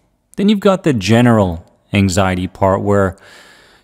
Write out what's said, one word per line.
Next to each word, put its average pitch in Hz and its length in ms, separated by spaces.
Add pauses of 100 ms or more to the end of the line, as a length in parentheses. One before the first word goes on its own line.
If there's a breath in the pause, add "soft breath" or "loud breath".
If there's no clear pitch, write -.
(380)
Then 202 120
you've 214 100
got 190 240
the 156 100
general 107 800 (220)
anxiety 92 540
part 98 340
where 101 340 (680 loud breath)